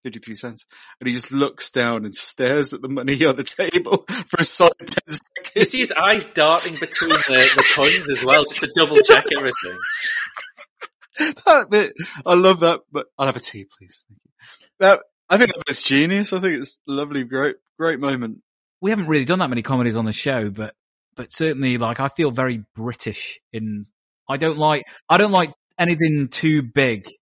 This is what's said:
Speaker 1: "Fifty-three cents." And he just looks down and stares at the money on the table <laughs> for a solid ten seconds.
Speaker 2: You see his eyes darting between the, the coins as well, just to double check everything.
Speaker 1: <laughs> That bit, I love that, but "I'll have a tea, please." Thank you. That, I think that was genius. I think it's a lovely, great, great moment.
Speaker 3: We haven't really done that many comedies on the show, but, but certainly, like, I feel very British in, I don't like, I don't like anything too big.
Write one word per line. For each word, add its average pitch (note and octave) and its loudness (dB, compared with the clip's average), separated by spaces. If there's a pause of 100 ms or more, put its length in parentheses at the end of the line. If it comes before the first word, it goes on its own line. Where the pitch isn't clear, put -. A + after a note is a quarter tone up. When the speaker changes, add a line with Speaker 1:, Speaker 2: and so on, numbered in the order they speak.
Speaker 1:
"Fifty-three A2+ -14
cents." A#2 -14 (340)
And B2+ -6
he B2 -2
just B2 -8
looks C#3 -2
down A#2 -2
and G2+ -10
stares C3+ -2
at - -12
the C3 -10
money C3+ -2
on C3+ 2
the C3+ -8
table F3+ -2
<laughs> A3 -8
for - -2
a D#3 2
solid E3+ 4
ten E3 -8
seconds. - -10
Speaker 2:
You G#3+ 4
see C4 -6
his B3 -2
eyes G3 2
darting E3 2
between E3 -4
the, C3+ 4
the C#3 4
coins C#3+ 2
as B2+ -2
well, C#3+ 4
just - -6
to D3 -4
double D3+ 4
check D3 6 (120)
everything. B2 -6 (1400)
Speaker 1:
<laughs> D4+ -2 (120)
That C#4 6
bit, G#3 2 (320)
I F3+ 4
love F#3 6
that, E3 2 (100)
but C#3+ -6 (100)
"I'll C3+ 0
have B2+ -2
a - -10
tea, G2+ -12 (120)
please." - -20
Thank G#2 -20
you. - -20 (140)
That, F#3+ 8 (300)
I G3 4
think A3+ 4
that - -14
was C3+ -4
genius. F3 0
I F#3 -2
think F3 -2
it's C3+ -12 (120)
a - -6
lovely, C#3+ -4
great, C3 -2 (240)
great D#3+ -2
moment. B2+ -4 (420)
Speaker 3:
We F#3+ -2
haven't G#3 -2
really D3+ 2
done E3+ 0
that D#3+ -2
many A#2+ -2
comedies A#2+ 0
on A2+ -2
the A2 -2
show, A2+ -4
but, G#2+ -12 (400)
but B2 -16
certainly, C3+ -2
like, A#2 -2
I C3+ -2
feel D3+ -2
very B2 -4 (100)
British - -10 (140)
in, G#2+ -8 (440)
I C3+ -2
don't D#3 -2
like, D3+ 2 (260)
I E3+ 6
don't G#3 4
like F3 2 (260)
anything D#3+ 0
too D#3 0
big. A#2+ -2 (120)